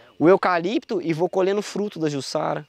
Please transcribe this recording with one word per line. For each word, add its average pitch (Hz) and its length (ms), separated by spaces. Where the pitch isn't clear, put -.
o 147 100
eucalipto 185 760
e 165 100
vou 160 160
colhendo 190 320
fruto 202 380
da 160 100
jussara. 151 600